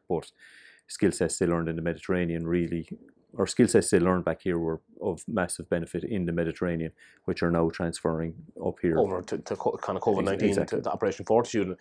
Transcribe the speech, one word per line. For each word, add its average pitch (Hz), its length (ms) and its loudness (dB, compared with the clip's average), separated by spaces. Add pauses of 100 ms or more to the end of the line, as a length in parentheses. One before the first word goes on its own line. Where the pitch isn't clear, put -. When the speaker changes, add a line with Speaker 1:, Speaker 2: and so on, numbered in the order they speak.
Speaker 1:
but 82 220 -4 (580)
skill 95 240 2
sets - 260 0
they 92 80 2
learned 85 240 2
in 82 60 -2
the 82 40 -4
Mediterranean 85 640 -2
really, 82 400 0 (460)
or 101 140 0
skill 120 200 4
sets 104 220 6
they 95 100 6
learned 90 280 4
back 82 160 -2
here 87 160 0
were 80 220 -2 (200)
of 87 260 -4
massive 85 440 -4
benefit 85 340 -2
in 95 220 -2
the 85 60 -2
Mediterranean, 82 600 -2 (320)
which - 180 -2
are 87 80 2
now 82 200 4
transferring 82 640 -4 (280)
up - 200 -4
here. 82 160 2
Speaker 2:
Over 92 240 0
to, - 160 -6
to - 180 -6
co-, - 240 -2
kind 95 160 -4
of 95 60 -6
covid 95 220 2
nineteen, 98 260 2
Speaker 1:
Ex-, 190 80 2
exactly. 147 200 -2
Speaker 2:
to, - 40 -4
to - 80 -4
Operation 98 340 -2
Fortitude. 107 560 0